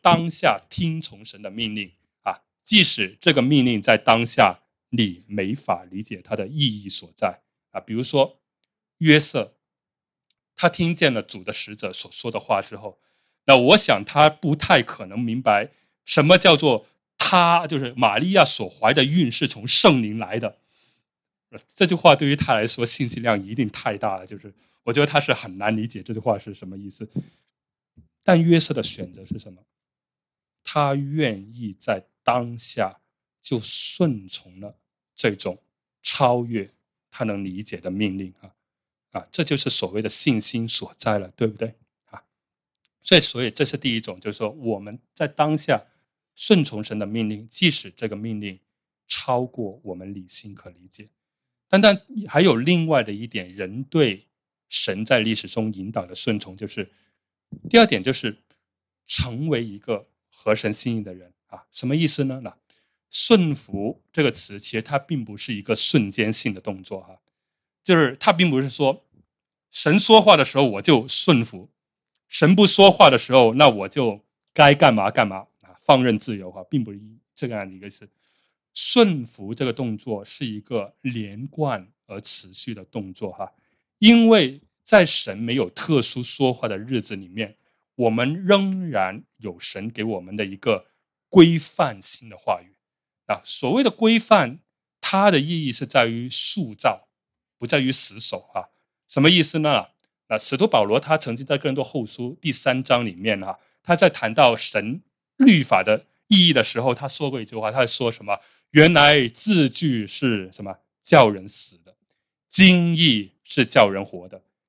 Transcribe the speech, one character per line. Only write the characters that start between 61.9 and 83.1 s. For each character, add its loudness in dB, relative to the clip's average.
意 0
思 -2
呢？ -6
那 -16
顺 2
服 -10
这 0
个 2
词， -10
其 -10
实 -6
它 -4
并 -8
不 -16
是 -10
一 -8
个 -4
瞬 0
间 -4
性 -6
的 -16
动 -12
作 -14
哈， -20
就 2
是 2
它 4
并 0
不 0
是 -6
说 -2
神 2
说 8
话 8
的 4
时 -2
候 4
我 -6
就 2
顺 2
服， -16
神 4
不 6
说 8
话 8
的 6
时 -8
候， 6
那 6
我 0
就 -4
该 8
干 4
嘛 0
干 2
嘛 -10
啊， -20
放 4
任 2
自 -8
由 -14
哈， -18
并 -2
不 -14
是 -18
这 -8
样 -10
的 -20
一 -20
个 -18
事。 -20
顺 2
服 -16
这 -6
个 -2
动 -6
作 -10
是 -12
一 -8
个 -8
连 -10
贯 -8
而 -16
持 -10
续 -14
的 -18
动 -12